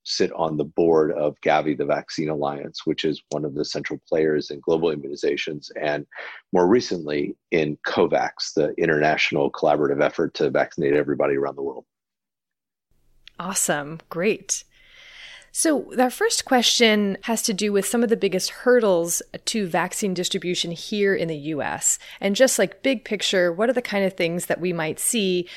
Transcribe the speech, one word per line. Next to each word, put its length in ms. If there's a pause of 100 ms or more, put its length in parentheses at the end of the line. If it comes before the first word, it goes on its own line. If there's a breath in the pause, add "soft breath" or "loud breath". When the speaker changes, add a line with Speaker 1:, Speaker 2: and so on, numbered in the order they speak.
Speaker 1:
sit 300
on 220
the 100
board 480
of 280
Gavi, 340
the 100
Vaccine 440
Alliance, 560
which 180
is 280
one 120
of 120
the 100
central 420
players 440
in 80
global 360
immunizations, 760 (100)
and 240 (480 loud breath)
more 140
recently 680 (140)
in 260 (120)
covax, 680
the 220
international 720
collaborative 480
effort 360
to 160
vaccinate 420
everybody 440
around 180
the 80
world. 220 (1500)
Speaker 2:
Awesome. 680
Great. 540 (920 loud breath)
So 400
our 120
first 340
question 800
has 220
to 100
do 180
with 140
some 180
of 60
the 80
biggest 320
hurdles 720 (240)
to 220
vaccine 460
distribution 580
here 440
in 140
the 80
U 240
S. 360 (220 loud breath)
And 160
just, 240
like, 240
big 220
picture, 480
what 160
are 40
the 80
kind 220
of 120
things 320
that 120
we 140
might 260
see 580